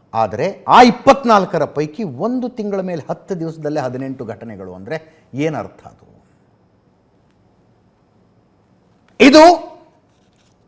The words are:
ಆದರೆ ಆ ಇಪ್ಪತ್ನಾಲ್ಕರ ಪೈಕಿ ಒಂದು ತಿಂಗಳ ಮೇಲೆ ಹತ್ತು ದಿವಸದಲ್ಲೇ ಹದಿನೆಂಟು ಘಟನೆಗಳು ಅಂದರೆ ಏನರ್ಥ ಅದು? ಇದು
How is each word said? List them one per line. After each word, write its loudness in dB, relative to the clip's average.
ಆದರೆ -4
ಆ 6
ಇಪ್ಪತ್ನಾಲ್ಕರ 2
ಪೈಕಿ -8
ಒಂದು -8
ತಿಂಗಳ -8
ಮೇಲೆ -8
ಹತ್ತು -10
ದಿವಸದಲ್ಲೇ -8
ಹದಿನೆಂಟು -8
ಘಟನೆಗಳು -14
ಅಂದರೆ -16
ಏನರ್ಥ -8
ಅದು? -20
ಇದು 6